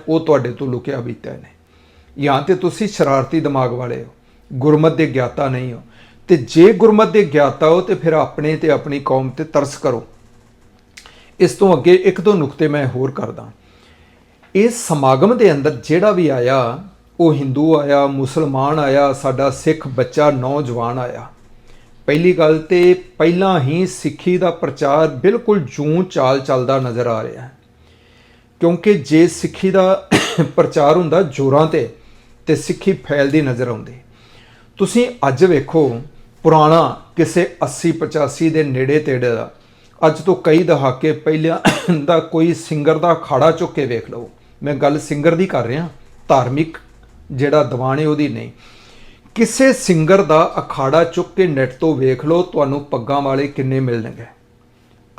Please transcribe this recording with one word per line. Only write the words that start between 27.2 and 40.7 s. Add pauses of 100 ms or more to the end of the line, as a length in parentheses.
ਰਿਹਾ
ਹੈ। (1080)
ਕਿਉਂਕਿ
ਜੇ
ਸਿੱਖੀ
ਦਾ (180)
<coughs>
ਪ੍ਰਚਾਰ
ਹੁੰਦਾ
ਜ਼ੋਰਾਂ
ਤੇ, (580)
ਤੇ
ਸਿੱਖੀ
ਫੈਲਦੀ
ਨਜ਼ਰ
ਆਉਂਦੀ। (840)
ਤੁਸੀਂ (200)
ਅੱਜ
ਵੇਖੋ, (420)
ਪੁਰਾਣਾ (160)
ਕਿਸੇ
ਅੱਸੀ
ਪਚਾਸੀ
ਦੇ
ਨੇੜੇ
ਤੇੜੇ
ਦਾ, (540)
ਅੱਜ
ਤੋਂ
ਕਈ
ਦਹਾਕੇ